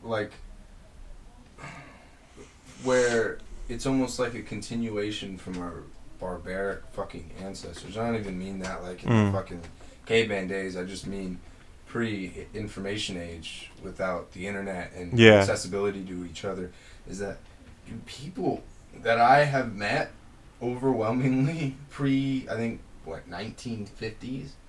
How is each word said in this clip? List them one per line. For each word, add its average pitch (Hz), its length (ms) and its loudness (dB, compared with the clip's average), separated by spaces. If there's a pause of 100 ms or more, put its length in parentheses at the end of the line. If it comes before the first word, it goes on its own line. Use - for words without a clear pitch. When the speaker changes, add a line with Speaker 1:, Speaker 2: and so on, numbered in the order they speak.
Speaker 1:
like, 110 280 -2 (2500)
where 120 560 4 (300)
it's 120 160 -4
almost 131 340 2
like 117 160 0
a 107 60 -8
continuation 104 960 -4
from 92 220 -8
our 82 240 -8 (360)
barbaric 92 640 -4 (100)
fucking 82 360 -8 (120)
ancestors. 98 560 -10
I 117 100 0
don't 117 120 0
even 95 180 -4
mean 95 220 -6
that, 90 240 -6
like, 90 200 -10
in - 60 -2
Speaker 2:
Mm. 110 220 8
Speaker 1:
the 98 60 2
fucking 90 240 -6 (440)
caveman 107 420 2
days. 95 300 -4
I 90 60 -4
just 92 240 -8
mean 95 320 -6 (480)
pre-information 101 1300 -4
age 85 540 -10 (120)
without 92 500 -4
the 90 140 -8
internet 98 480 -6
and 90 220 0
Speaker 2:
Yeah. 110 220 12
Speaker 1:
accessibility 98 640 2
to 90 220 -8
each 82 200 -10
other. 92 260 -6 (380)
Is 95 100 -8
that, 98 180 -6 (500)
do - 60 -12 (120)
people - 580 -2 (400)
that 117 160 6
I 117 260 10
have 127 300 0
met 107 360 0 (500)
overwhelmingly 131 1200 2
<laughs> - 60 -18
pre, 135 600 2
I 110 60 -2
think, 113 260 -2 (240)
what, - 220 -10
nineteen 107 580 -8
fifties? 127 680 -8 (160)